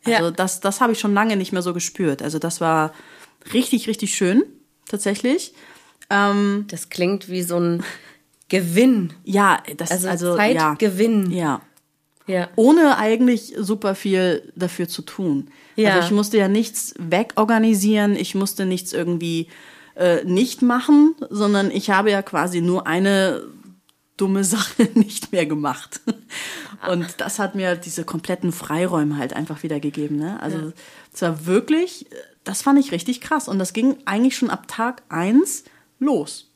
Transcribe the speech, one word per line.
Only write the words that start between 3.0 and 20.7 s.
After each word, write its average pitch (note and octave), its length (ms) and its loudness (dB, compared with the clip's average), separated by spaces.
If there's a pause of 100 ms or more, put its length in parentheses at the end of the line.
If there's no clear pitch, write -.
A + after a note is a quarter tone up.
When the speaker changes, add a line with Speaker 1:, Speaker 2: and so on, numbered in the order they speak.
Speaker 1:
richtig, B3 340 0
richtig G#3+ 280 -4
schön, G3+ 280 2 (460)
tatsächlich. G#3+ 640 -2 (560)
Ähm, G3+ 600 2
Speaker 2:
Das - 200 -12
klingt F#3 400 -4
wie F3+ 140 -4
so F3 160 -2
ein E3+ 240 0 (680)
Gewinn. F#3 640 2 (100)
Speaker 1:
Ja, G3 360 2 (180)
das, E3 140 -6
Speaker 2:
Also F#3 180 -2
Speaker 1:
also, F3 260 0
Speaker 2:
Zeitgewinn. G3 960 2
Speaker 1:
ja. F3+ 60 -2
Ja. D3+ 240 -2 (640)
Speaker 2:
Ja. F3+ 300 -2
Speaker 1:
Ohne C#4+ 420 6
eigentlich A3+ 600 2
super G3+ 360 -2
viel F#3 600 0
dafür F3 320 -6
zu - 140 -12
tun. D#3 480 -4 (260)
Speaker 2:
Ja. G#3 200 4
Speaker 1:
Also F3 120 2
ich F3+ 60 0
musste G#3 240 2
ja G3 100 4
nichts G#3+ 500 -2
wegorganisieren, G#3+ 1160 2
ich - 180 -6
musste G3 320 -2
nichts F#3 280 -4
irgendwie, E3 540 -4 (480)
äh, F3 280 2
nicht G3 380 0
machen, D4 540 6 (140)